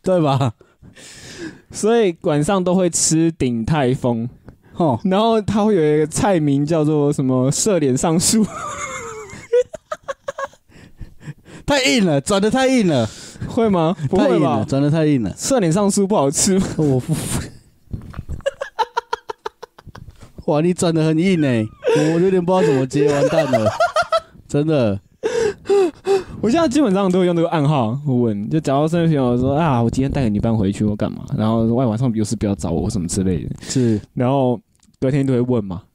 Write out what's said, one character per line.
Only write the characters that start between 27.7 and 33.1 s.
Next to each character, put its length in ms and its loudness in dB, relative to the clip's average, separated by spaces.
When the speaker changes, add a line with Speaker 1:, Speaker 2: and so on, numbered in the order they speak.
Speaker 2:
我 120 0
问， 340 0
就 80 0
假 180 0
如 120 2
身 100 0
边 80 2
朋 80 2
友 240 2
说 160 0
：“啊， 260 2
我 80 2
今 140 -2
天 80 -2
带 140 0
个 40 2
女 120 0
伴 140 0
回 180 2
去， 120 -2
我 120 0
干 160 -4
嘛？” 120 -12
然 100 0
后 200 2
说 80 2
：“外 100 2
晚 100 0
上 180 0
有 100 0
事 100 -4
不 100 -4
要 120 0
找 160 -6
我， 180 -2
什 100 -4
么 60 -4
之 160 -2